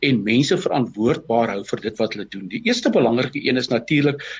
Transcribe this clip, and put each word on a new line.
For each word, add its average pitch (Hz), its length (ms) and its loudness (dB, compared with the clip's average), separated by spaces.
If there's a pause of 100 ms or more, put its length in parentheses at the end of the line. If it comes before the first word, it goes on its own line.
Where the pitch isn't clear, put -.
en 131 220 2
mense 131 320 2
verantwoordbaar 117 920 0
hou 101 160 -4
vir - 160 -6
dit - 180 -8
wat 110 160 0
hulle 101 140 -8
doen. 95 200 -12
Die 98 160 -8
eerste 247 260 2
belangrike 123 480 2
een 127 180 0
is 123 120 -2
natuurlik 139 520 2 (200)